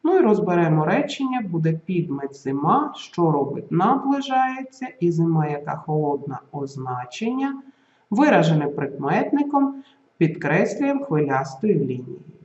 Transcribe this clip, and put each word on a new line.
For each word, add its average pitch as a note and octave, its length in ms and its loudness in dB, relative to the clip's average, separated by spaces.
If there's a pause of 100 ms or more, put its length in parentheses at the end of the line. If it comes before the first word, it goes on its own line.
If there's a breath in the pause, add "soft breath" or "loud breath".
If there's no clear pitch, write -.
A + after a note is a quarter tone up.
Ну F4 120 4
і F4+ 40 6
розберемо E3+ 640 4
речення, B3+ 640 -2
буде D#3+ 220 0
підмет C#3+ 640 -4
зима, E3 600 0
що - 340 0
робить, C#3+ 420 -2
наближається, C4 1160 0 (120)
і F3 100 2
зима, D#3+ 360 2
яка D3 300 -6
холодна, C#3+ 640 -4 (120)
означення, C#3+ 1080 -6 (480 loud breath)
виражене E3+ 560 4
прикметником, A#3+ 1080 0 (440 loud breath)
підкреслюємо G#3+ 840 0
хвилястою D3 720 0
лінією. B2+ 460 -4 (240)